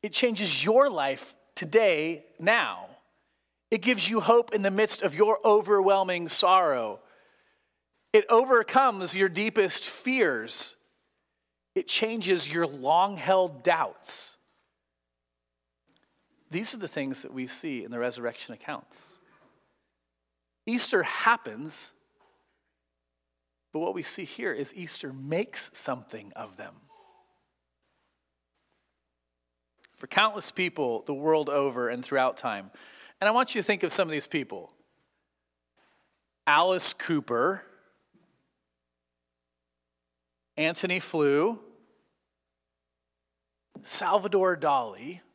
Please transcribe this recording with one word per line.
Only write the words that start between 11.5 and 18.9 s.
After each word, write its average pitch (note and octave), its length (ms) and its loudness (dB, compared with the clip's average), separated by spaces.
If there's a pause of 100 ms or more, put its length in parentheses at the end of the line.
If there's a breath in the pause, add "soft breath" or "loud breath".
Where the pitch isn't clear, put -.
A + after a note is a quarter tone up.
It F#3 140 -4
changes F#3+ 640 -2
your E3 160 0
long-held E3 960 0
doubts. - 760 -2 (2250)
These G3+ 240 -4
are A3+ 40 -14
the F#3 100 -8
things C3+ 320 -6
that - 120 -14
we B2+ 140 -8
see B2+ 380 -8
in A2+ 60 -12
the A#2+ 80 -8
resurrection A#2+ 540 -6
accounts. - 640 -14 (1500 soft breath)